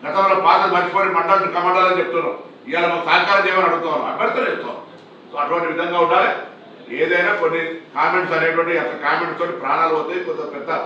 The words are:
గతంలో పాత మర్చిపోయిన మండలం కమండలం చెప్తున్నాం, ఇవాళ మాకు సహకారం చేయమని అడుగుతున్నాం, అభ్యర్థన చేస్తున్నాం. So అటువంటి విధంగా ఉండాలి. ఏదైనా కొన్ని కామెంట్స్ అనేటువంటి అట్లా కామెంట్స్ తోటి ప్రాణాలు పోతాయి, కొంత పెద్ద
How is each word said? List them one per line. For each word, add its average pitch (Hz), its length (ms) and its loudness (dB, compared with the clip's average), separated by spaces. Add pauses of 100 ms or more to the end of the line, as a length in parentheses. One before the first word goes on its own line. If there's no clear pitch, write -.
గతంలో 196 320 2 (120)
పాత 170 140 6 (140)
మర్చిపోయిన 190 420 0
మండలం 165 400 2
కమండలం 180 440 2
చెప్తున్నాం, - 340 -2 (340)
ఇవాళ 170 220 0
మాకు 170 180 -2
సహకారం 190 380 4
చేయమని 185 220 2
అడుగుతున్నాం, 165 420 -2
అభ్యర్థన - 400 -2
చేస్తున్నాం. - 280 -8 (520)
So - 120 -12
అటువంటి 165 300 -2
విధంగా 170 320 -2
ఉండాలి. - 260 2 (720)
ఏదైనా 170 300 2 (100)
కొన్ని 165 200 0 (340)
కామెంట్స్ 160 420 0
అనేటువంటి 165 440 0
అట్లా 147 240 -6
కామెంట్స్ 165 360 -2
తోటి 165 120 -4 (100)
ప్రాణాలు 156 340 0
పోతాయి, 170 320 -4
కొంత 156 120 -6 (140)
పెద్ద - 160 -8 (140)